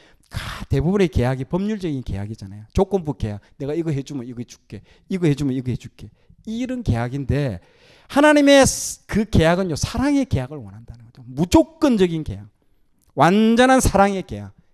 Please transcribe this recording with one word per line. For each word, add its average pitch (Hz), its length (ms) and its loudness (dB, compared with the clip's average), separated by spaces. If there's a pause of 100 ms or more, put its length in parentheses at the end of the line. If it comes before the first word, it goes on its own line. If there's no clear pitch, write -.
(300)
가-, - 400 -10
대부분의 170 400 2
계약이 127 360 -2
법률적인 185 580 -4
계약이잖아요. 101 680 -10
조건부 185 420 0
계약. 104 260 -8 (160)
내가 143 160 -6
이거 165 180 -4
해주면 135 360 -6
이거 123 120 -14
해줄게. - 420 -16 (280)
이거 180 180 0
해주면 143 280 0
이거 127 160 -4
해줄게. - 380 -10 (360)
이런 240 380 -6
계약인데 123 760 -2 (500)
하나님의 285 560 6
스-, - 420 -6
그 208 180 0
계약은요, 170 500 2
사랑의 269 500 0
계약을 135 320 -4
원한다는 110 480 -18
거죠. - 200 -20
무조건적인 180 1000 0
계약. 104 240 -12 (680)
완전한 226 680 4
사랑의 196 420 2
계약. 104 300 -12 (200)